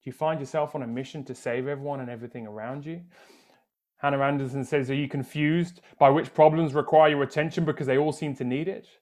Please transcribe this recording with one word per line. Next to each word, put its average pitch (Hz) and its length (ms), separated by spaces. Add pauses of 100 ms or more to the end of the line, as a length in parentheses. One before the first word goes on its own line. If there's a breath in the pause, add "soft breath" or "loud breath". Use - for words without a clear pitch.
you 127 80
find 156 260
yourself 147 380
on 135 80
a - 20
mission 131 380
to 127 100
save 127 320
everyone 143 320
and 127 100
everything 117 380
around 120 400
you? 165 160 (960 soft breath)
Hannah 139 220
Anderson 139 440
says, 135 260
"Are 139 40
you 143 120
confused 151 760 (160 loud breath)
by 139 140
which 151 240
problems 156 400
require 156 360
your 143 120
attention 156 420
because 151 220
they 131 120
all 151 120
seem 147 240
to 135 80
need 131 240
it? 190 220 (140)